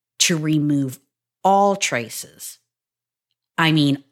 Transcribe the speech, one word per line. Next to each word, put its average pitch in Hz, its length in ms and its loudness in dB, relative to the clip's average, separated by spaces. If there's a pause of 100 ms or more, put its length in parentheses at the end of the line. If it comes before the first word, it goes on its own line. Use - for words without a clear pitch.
(180)
to - 180 0
remove 147 640 -2 (460)
all 196 320 2
traces? - 800 -8 (1000)
I 160 140 4
mean, 143 400 2